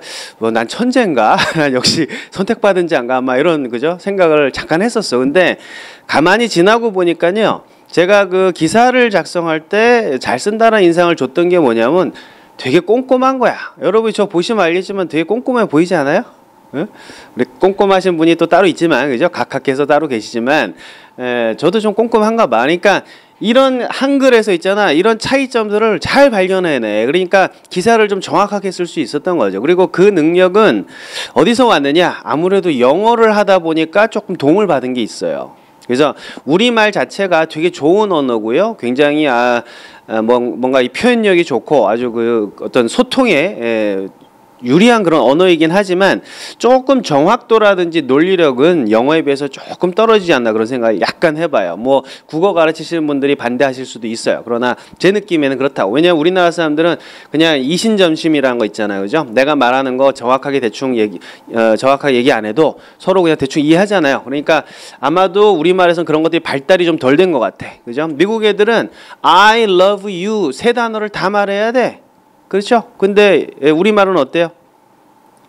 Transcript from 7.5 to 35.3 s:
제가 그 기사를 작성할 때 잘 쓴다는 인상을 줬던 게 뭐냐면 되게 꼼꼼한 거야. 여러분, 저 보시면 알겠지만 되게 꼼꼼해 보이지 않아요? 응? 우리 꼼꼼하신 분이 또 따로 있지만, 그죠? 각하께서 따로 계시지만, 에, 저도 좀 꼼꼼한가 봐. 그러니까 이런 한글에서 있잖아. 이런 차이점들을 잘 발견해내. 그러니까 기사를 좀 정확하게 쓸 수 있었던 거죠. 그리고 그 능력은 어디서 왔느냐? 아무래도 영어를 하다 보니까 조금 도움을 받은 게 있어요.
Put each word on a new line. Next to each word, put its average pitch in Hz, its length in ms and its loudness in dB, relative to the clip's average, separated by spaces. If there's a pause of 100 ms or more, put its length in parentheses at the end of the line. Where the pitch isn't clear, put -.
제가 190 400 2
그 185 260 0
기사를 240 540 2
작성할 165 520 -2
때 214 600 0
잘 - 180 -4
쓴다는 220 440 2
인상을 170 320 2
줬던 170 340 -2
게 180 100 2
뭐냐면 127 540 2 (440)
되게 131 220 0
꼼꼼한 254 600 0
거야. 180 160 0 (260)
여러분, 208 320 0
저 202 140 -2
보시면 180 360 -2
알겠지만 185 460 -2
되게 156 140 -2
꼼꼼해 240 420 -2
보이지 175 300 0
않아요? 156 280 0 (520)
응? 165 120 -6 (480)
우리 123 100 -2 (140)
꼼꼼하신 190 580 2
분이 165 180 2
또 165 100 0
따로 180 220 4
있지만, 143 420 0
그죠? 139 200 -2
각하께서 131 560 -4
따로 147 220 2
계시지만, 117 680 -2 (440)
에, 120 380 -2
저도 175 220 0
좀 208 140 -2
꼼꼼한가 220 540 0
봐. 113 140 0
그러니까 175 400 0 (380)
이런 254 500 0
한글에서 254 640 2
있잖아. 190 380 0
이런 202 280 0
차이점들을 220 800 -2
잘 277 320 2
발견해내. 160 760 0
그러니까 180 440 0 (200)
기사를 220 400 0
좀 196 100 -4
정확하게 190 520 -2
쓸 175 160 -6
수 170 120 -8
있었던 151 380 -4
거죠. 98 240 -2
그리고 175 260 2
그 - 140 -2
능력은 180 840 2 (460)
어디서 233 340 2
왔느냐? 156 560 0
아무래도 170 560 -2
영어를 214 580 2
하다 196 220 2
보니까 160 480 0
조금 208 280 -8
도움을 175 300 2
받은 127 280 -2
게 123 80 -4
있어요. 73 540 -8 (300)